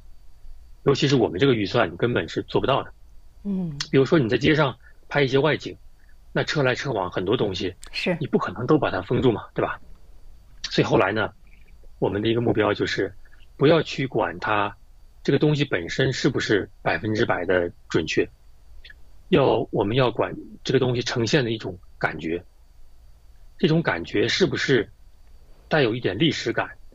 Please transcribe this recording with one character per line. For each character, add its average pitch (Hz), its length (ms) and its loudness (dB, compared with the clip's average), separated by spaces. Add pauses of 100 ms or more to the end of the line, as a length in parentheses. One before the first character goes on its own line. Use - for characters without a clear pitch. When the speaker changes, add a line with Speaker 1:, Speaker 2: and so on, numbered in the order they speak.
(840)
Speaker 1:
尤 139 100 4
其 135 140 0
是 139 80 4
我 107 100 4
们 80 140 -4
这 139 60 4
个 131 80 4
预 107 100 0
算， 95 260 0
你 87 60 -14
根 120 160 0
本 87 160 -2
是 101 140 -6
做 - 180 -2
不 - 60 0
到 127 160 2
的。 - 100 -14 (520)
Speaker 2:
嗯。 185 300 -4 (160)
Speaker 1:
比 - 60 2
如 135 80 8
说 170 140 4
你 117 100 2
在 120 80 0
街 147 180 4
上 139 220 2 (320)
拍 143 140 0
一 135 40 4
些 131 120 2
外 139 180 2
景， - 180 -10 (580)
那 135 120 0
车 151 180 0
来 127 120 2
车 123 180 -6
往 92 180 -2
很 98 140 -4
多 101 100 2
东 107 200 -2
西， 92 200 -6 (160)
Speaker 2:
是。 180 300 -4
Speaker 1:
你 143 60 -4
不 202 120 0
可 - 140 -2
能 123 140 -6
都 151 120 4
把 117 120 0
它 95 100 -4
封 117 220 -2
住 120 100 4
嘛， 92 220 -4
对 104 100 -2
吧？ - 160 -8 (840)
所 - 180 0
以 - 40 4
后 127 120 2
来 98 140 2
呢， 107 200 -2 (680)
我 113 120 2
们 101 100 -2
的 110 80 0
一 113 60 2
个 117 80 0
目 113 100 2
标 104 220 2
就 98 120 -2
是 98 260 -2 (440)
不 135 100 2
要 160 160 6
去 - 240 -4
管 90 320 -2
它 104 380 -2 (460)
这 - 80 0
个 139 80 4
东 151 160 4
西 139 120 0
本 87 240 -4
身 135 200 0
是 139 200 0
不 101 100 -2
是 95 300 0 (100)
百 101 160 -2
分 110 180 -4
之 113 120 0
百 90 180 -2
的 90 260 2 (200)
准 82 160 0
确， 90 200 0 (1040)
要， 127 420 4
我 113 140 0
们 107 100 0
要 127 160 4
管 95 240 -2 (300)
这 - 80 -2
个 135 60 4
东 123 180 2
西 120 60 -2
呈 117 240 -2
现 135 180 2
的 113 60 -2
一 113 80 -2
种 92 200 -10 (200)
感 78 200 -4
觉， 82 240 -6 (1160)
这 196 100 2
种 156 140 4
感 85 200 -4
觉 104 240 0
是 160 200 2
不 117 100 -2
是 117 320 2 (800)
带 156 140 4
有 113 120 2
一 127 60 -4
点 95 180 -2
历 151 120 4
史 113 240 -4
感， 101 160 -4 (240)